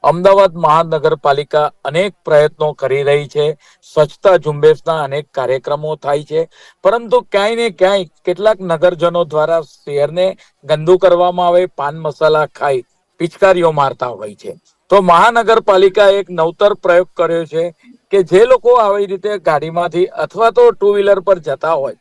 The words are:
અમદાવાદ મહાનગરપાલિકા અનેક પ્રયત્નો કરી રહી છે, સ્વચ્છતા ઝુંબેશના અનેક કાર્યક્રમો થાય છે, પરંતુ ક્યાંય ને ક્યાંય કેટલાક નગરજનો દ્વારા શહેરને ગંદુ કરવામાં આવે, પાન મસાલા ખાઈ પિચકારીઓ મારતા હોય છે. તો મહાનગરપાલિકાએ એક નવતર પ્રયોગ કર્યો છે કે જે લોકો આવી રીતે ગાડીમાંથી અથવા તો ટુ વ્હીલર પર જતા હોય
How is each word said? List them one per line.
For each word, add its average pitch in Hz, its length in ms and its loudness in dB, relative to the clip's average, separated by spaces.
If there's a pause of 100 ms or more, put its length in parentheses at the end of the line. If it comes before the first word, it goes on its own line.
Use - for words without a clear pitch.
અમદાવાદ 180 520 2
મહાનગરપાલિકા 151 1160 -2 (140)
અનેક 175 280 -4 (120)
પ્રયત્નો 151 460 0
કરી 135 320 -4
રહી 143 240 0
છે, 147 300 -4 (360)
સ્વચ્છતા 170 440 2
ઝુંબેશના 156 680 0
અનેક 143 300 -8
કાર્યક્રમો 147 640 -6
થાય 147 280 -4
છે, 160 260 -6 (340)
પરંતુ 233 380 0
ક્યાંય 208 340 -2
ને 233 140 -4
ક્યાંય 185 360 0 (200)
કેટલાક 202 360 0
નગરજનો 170 600 -2
દ્વારા 156 380 -2
શહેરને 156 760 -4 (260)
ગંદુ 156 340 2
કરવામાં 180 500 2
આવે, 180 180 2
પાન 151 340 -8
મસાલા 156 460 0
ખાઈ 139 380 -6 (360)
પિચકારીઓ 175 520 0
મારતા 135 360 -4
હોય 107 280 -14
છે. 92 200 -16 (340)
તો 196 120 4
મહાનગરપાલિકાએ 196 1160 4
એક 185 100 -8
નવતર 175 440 -2
પ્રયોગ 180 420 0
કર્યો 170 300 -2
છે 165 300 -6 (360)
કે 196 120 2
જે 190 220 4
લોકો 247 300 2
આવી 202 300 0
રીતે 196 320 -8
ગાડીમાંથી 165 680 -4
અથવા 185 440 -2
તો 240 220 4
ટુ 202 220 0
વ્હીલર 202 260 2
પર 185 200 0
જતા 151 320 -6
હોય 135 300 -4